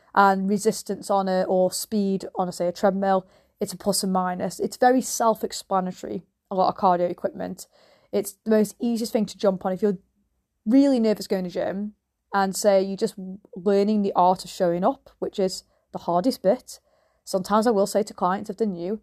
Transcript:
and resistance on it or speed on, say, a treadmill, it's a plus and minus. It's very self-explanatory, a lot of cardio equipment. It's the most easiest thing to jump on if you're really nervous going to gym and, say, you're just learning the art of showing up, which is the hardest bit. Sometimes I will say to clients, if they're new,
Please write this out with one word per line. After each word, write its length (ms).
and 340
resistance 640
on 160
it 200
or 240
speed 640
on, 160
say, 160
a 40
treadmill, 560
it's 140
a 40
plus 260
and 100
minus. 460
It's 180
very 240
self-explanatory, 1200
a 60
lot 140
of 100
cardio 280
equipment. 600
It's 320
the 80
most 280
easiest 340
thing 140
to 100
jump 280
on 60
if 120
you're 160
really 340
nervous 280
going 160
to 80
gym 420
and, 220
say, 260
you're 160
just 180
learning 460
the 140
art 280
of 60
showing 340
up, 360
which 200
is 240
the 80
hardest 420
bit. 380
Sometimes 440
I 40
will 140
say 160
to 140
clients, 340
if 80
they're 100
new, 360